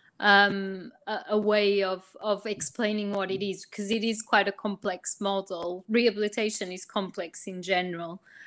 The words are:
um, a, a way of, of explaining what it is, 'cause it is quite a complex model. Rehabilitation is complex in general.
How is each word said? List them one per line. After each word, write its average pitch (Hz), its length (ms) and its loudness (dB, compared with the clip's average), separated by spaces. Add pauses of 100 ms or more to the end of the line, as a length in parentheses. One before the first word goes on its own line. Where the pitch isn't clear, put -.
(200)
um, 196 720 4 (140)
a, 214 120 -4 (120)
a 214 80 4
way 208 440 4
of, 185 220 -2 (160)
of 208 260 -2
explaining 214 680 -2
what 190 180 -2
it 190 120 -2
is, 190 240 -4
'cause 202 240 -8
it 220 140 0
is 226 180 -2
quite 202 260 4
a 196 40 -2
complex - 680 -4
model. 190 680 -4
Rehabilitation 214 840 0
is 185 140 -8
complex 185 640 -6
in 180 160 -8
general. 180 580 -2 (260)